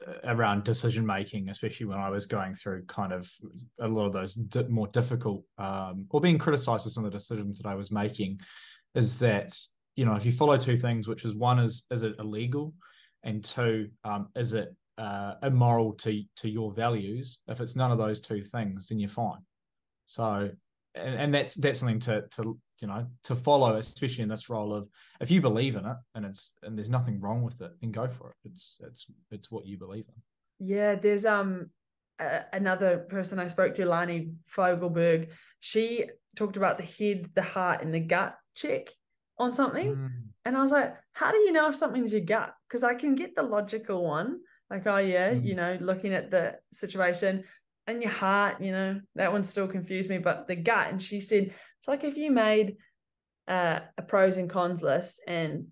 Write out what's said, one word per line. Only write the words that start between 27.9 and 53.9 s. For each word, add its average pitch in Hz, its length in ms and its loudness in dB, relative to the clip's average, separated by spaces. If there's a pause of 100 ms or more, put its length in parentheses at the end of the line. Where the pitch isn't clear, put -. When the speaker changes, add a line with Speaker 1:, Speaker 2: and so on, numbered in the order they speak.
Speaker 1:
go 117 160 -4
for - 220 -12
it. - 200 -20
It's, - 300 -20
it's, - 260 -20 (240)
it's 104 200 -14
what 110 160 -12
you 98 120 -12
believe 95 300 -12
in. - 580 -18
Speaker 2:
Yeah, 202 300 2
there's, 208 280 2
um, 196 460 0 (480)
a-, 151 340 -2
another 185 460 2 (100)
person 190 300 -4
I 180 100 -2
spoke 180 280 2
to, 190 100 0
Lani 170 460 0 (220)
Fogelberg. 170 720 4 (320)
She 226 460 0 (300)
talked 202 200 -2
about 190 200 2
the 180 80 -8
head, 196 500 -2
the 190 80 4
heart, 180 400 0
and 160 120 -2
the 165 60 2
gut 170 360 0 (180)
check - 340 -4 (500)
on 247 140 2
something. 302 440 0
Speaker 1:
Mm. - 140 -6 (340)
Speaker 2:
And 254 120 0
I 262 60 4
was 269 100 4
like, 285 220 4 (180)
"How - 200 0
do 440 60 6
you 403 140 6
know 311 160 6
if 285 80 0
something's 240 360 0
your 214 100 2
gut?" 196 300 0 (160)
'Cause 240 140 -4
I 240 120 4
can 269 200 2
get 311 220 -4
the - 60 2
logical 208 640 -2
one, 175 360 -2 (300)
like, 196 160 -4
"Oh, 202 120 4
yeah," 190 360 4
Speaker 1:
Mm. 247 100 2
Speaker 2:
you 196 100 0
know, 180 260 0
looking 190 340 -2
at - 160 -2
the 175 280 2 (140)
situation. 185 720 0 (420)
And 233 160 -4
your 214 100 -2
heart, 202 480 2
you 190 120 -2
know, 190 280 -2 (160)
that 185 160 2
one 202 100 2
still 190 240 -2
confused 190 440 -4
me, 185 80 0
but 180 280 0
the 185 100 -2
gut. 180 340 4
And 190 120 -4
she 202 180 -6
said, 196 320 2 (260)
"It's - 100 -18
like 285 160 0
if 285 120 -2
you 302 140 0
made, 214 460 4 (720)
uh, 180 320 2 (180)